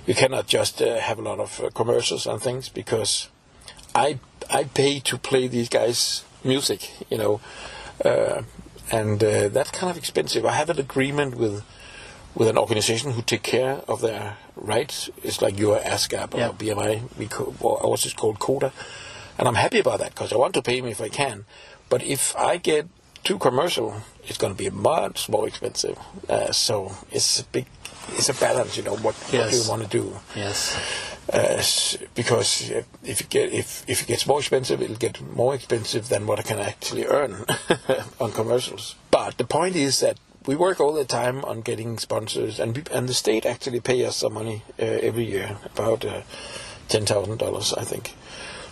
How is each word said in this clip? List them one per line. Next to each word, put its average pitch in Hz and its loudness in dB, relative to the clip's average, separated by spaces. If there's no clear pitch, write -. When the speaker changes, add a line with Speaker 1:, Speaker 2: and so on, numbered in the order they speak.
Speaker 1:
you - 4
cannot 131 4
just, - 2
uh, 117 2
have 110 -2
a - -8
lot 104 -4
of, 104 -6
uh, - -2
commercials 120 2
and 113 -4
things, 127 -4
because - -2
I, 139 2
I 135 2
pay 143 2
to - -2
play 131 2
these 120 0
guys' - 2
music, 131 0
you 113 0
know, 104 2
uh, - 4
and, 107 4
uh, 104 6
that's 127 2
kind - -2
of 170 -4
expensive. - 0
I - 4
have 151 2
an 156 0
agreement 139 0
with, 104 0
with 113 6
an 110 4
organization 113 2
who 113 -2
take 110 0
care 131 2
of 113 -2
their 104 -2
rights. 110 -2
It's - -4
like 107 2
your 104 4
ascap 101 -2
or - -2
Speaker 2:
Yeah. 117 0
Speaker 1:
B 107 -4
M 101 -2
I. 107 0
We 107 -6
co-, - -6
well, 113 2
ours 113 2
is - -4
called 107 0
CODA, 135 0
and - 4
I'm 120 2
happy 185 4
about 117 4
that - -6
'cause - -4
I 107 2
want 160 4
to 139 2
pay 123 2
him 127 -4
if 110 -6
I 110 -4
can. 110 -2
But 127 4
if - 0
I 135 2
get 160 2
too 190 0
commercial, 127 2
it's 113 -8
gonna 101 0
be 98 -2
much 101 0
more 107 2
expensive. - -4
Uh, - 2
so 98 0
it's - 2
a 120 -6
big, 123 -4
it's - 2
a 135 2
balance, 120 2
you - -4
know, 104 -4
what, 110 0
what - -12
do 127 4
you 117 4
Speaker 2:
Yes. 113 2
Speaker 1:
wanna 110 -2
do? 101 -2
Speaker 2:
Yes. 101 -2
Speaker 1:
Uh, - 4
s-, - 2
because, 117 2
uh, 123 -2
if 113 -4
it - -6
get, - 2
if, - -4
if - 0
it - -12
gets 117 0
more 139 4
expensive, 131 0
it'll 110 -4
get 113 -2
more 123 0
expensive 117 -2
than 104 0
what 104 0
I 110 -4
can 104 -4
actually - -4
earn 113 0
<laughs> - -2
on 113 0
commercials. 117 -2
But - 2
the - 0
point 175 2
is 139 2
that 120 2
we 135 0
work 180 4
all 147 4
the 147 -2
time 127 0
on 113 -4
getting 113 -4
sponsors, 110 -2
and 113 0
we, 156 -6
and 127 0
the 123 0
state 113 2
actually 120 -2
pay 123 2
us 107 -2
some 120 0
money, 110 -6
uh, 113 -2
every 113 0
year, 101 -4
about, 110 0
uh, 98 -6
ten 110 2
thousand 104 0
dollars, 98 -2
I - -2
think, - -8